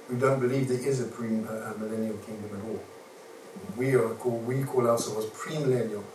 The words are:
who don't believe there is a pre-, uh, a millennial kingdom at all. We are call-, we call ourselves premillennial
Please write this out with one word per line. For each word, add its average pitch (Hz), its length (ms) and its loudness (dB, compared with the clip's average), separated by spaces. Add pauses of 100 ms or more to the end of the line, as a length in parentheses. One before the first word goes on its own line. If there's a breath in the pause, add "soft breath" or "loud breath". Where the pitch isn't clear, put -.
who 127 80 -2
don't 135 240 4
believe 127 280 2
there 123 120 2
is 127 220 2
a - 20 0
pre-, 110 400 -2
uh, 110 300 -6
a 104 40 -8
millennial 110 400 -2
kingdom 104 360 -10
at 98 100 -6
all. 107 180 -6 (960)
We 131 180 2
are 113 200 6
call-, 117 240 0
we 127 240 0
call 127 260 4
ourselves 113 380 2
premillennial 120 760 0 (120)